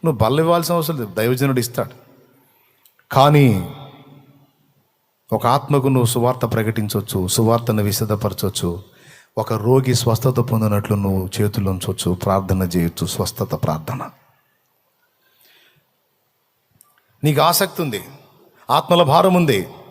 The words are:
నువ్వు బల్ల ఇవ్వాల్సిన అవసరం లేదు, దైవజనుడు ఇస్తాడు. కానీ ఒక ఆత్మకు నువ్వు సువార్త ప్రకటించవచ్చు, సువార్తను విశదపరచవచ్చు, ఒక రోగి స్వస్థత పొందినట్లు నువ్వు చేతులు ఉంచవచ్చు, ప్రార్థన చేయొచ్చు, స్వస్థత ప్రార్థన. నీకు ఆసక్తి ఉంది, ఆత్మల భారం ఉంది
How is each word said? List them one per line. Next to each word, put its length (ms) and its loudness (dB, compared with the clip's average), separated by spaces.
నువ్వు 140 0
బల్ల 220 2
ఇవ్వాల్సిన 360 2
అవసరం 220 -2
లేదు, 160 -8
దైవజనుడు 480 0
ఇస్తాడు. 340 -6
కానీ 360 6
ఒక 160 -2
ఆత్మకు 400 2
నువ్వు 220 2
సువార్త 360 0
ప్రకటించవచ్చు, 840 -2
సువార్తను 560 2
విశదపరచవచ్చు, 840 -4
ఒక 200 -4
రోగి 380 2
స్వస్థత 460 0
పొందినట్లు 540 0
నువ్వు 340 0
చేతులు 400 -2
ఉంచవచ్చు, 460 -4
ప్రార్థన 520 0
చేయొచ్చు, 400 -2
స్వస్థత 480 -6
ప్రార్థన. 460 -6
నీకు 180 2
ఆసక్తి 400 0
ఉంది, 200 -6
ఆత్మల 340 2
భారం 320 4
ఉంది 240 2